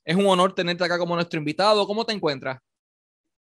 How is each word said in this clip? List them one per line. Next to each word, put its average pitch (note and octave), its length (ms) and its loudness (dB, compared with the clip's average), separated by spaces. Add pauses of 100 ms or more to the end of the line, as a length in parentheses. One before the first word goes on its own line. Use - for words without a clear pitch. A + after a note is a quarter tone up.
Es D#3+ 100 0
un G3+ 120 4
honor F#3 260 4
tenerte F3 300 -2
acá F3 160 -2
como F3 160 -2
nuestro E3+ 240 -4
invitado. G3 480 2
¿Cómo G#3+ 180 -4
te A3+ 80 -4
encuentras? C3+ 460 -6 (920)